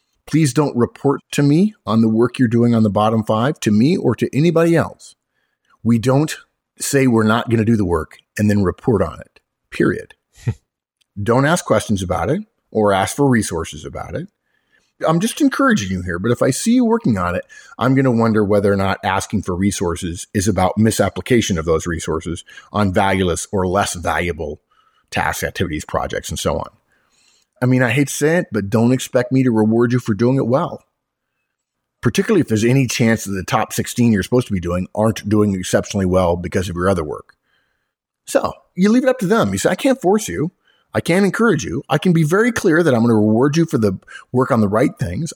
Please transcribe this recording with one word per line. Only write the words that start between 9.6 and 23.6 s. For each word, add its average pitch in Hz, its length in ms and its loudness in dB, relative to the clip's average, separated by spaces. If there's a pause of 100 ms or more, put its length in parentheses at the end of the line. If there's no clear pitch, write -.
period. - 440 -2 (320)
<laughs> 113 100 -4 (640)
Don't 117 240 2
ask 170 200 0
questions 104 360 0
about 87 280 -4
it 175 120 -2 (300)
or 104 220 2
ask 95 220 -2
for 143 140 2
resources 82 560 -2
about - 300 -12
it. 160 120 -10 (800)
I'm 160 140 2
just 226 220 -4
encouraging 254 500 2
you 92 100 -2
here, 87 180 -6
but 110 120 0
if 120 100 -2
I 131 100 2
see 226 220 -2
you 247 120 2
working 220 320 0
on 87 180 -2
it, - 100 -6 (320)
I'm 131 180 2
gonna 135 160 2
wonder 113 340 2
whether 101 260 2
or 101 60 2
not 98 260 -2
asking 98 400 -2
for 90 120 -4
resources 87 760 -4
is 101 140 -2
about 92 300 0
misapplication 107 800 0
of 80 80 -6
those 80 200 0
resources 82 600 -6 (260)
on 101 220 0
valueless 95 580 0
or 92 160 -2